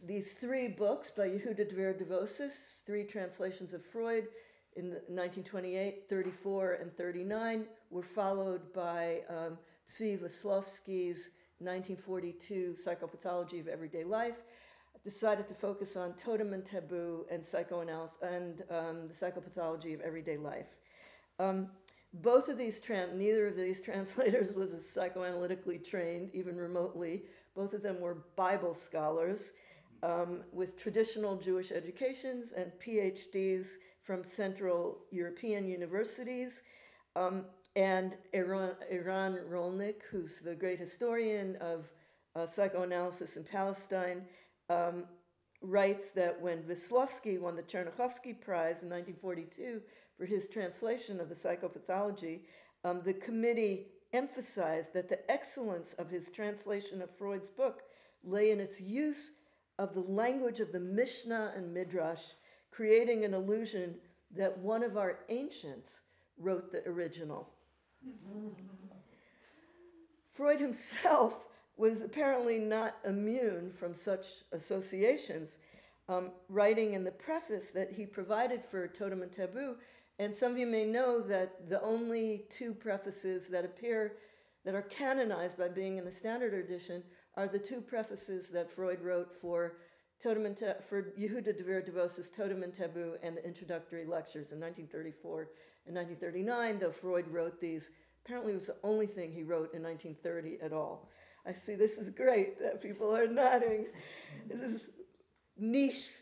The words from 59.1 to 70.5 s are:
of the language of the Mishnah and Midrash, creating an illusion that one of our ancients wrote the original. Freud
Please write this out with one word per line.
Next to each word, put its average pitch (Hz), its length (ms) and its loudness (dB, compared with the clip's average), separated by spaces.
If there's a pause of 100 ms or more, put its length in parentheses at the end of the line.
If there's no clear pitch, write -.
of 190 160 0
the 190 60 2
language 233 580 2
of 214 120 0
the 180 80 -2
Mishnah 214 760 0
and 175 180 -6
Midrash, 170 480 0 (480)
creating 226 560 6
an 196 80 2
illusion 196 640 0 (400)
that 185 240 4
one 220 240 2
of 208 140 0
our 185 320 2
ancients 190 720 -6 (360)
wrote 180 340 0
the - 160 -2
original. 160 640 -4 (2750)
Freud 294 280 6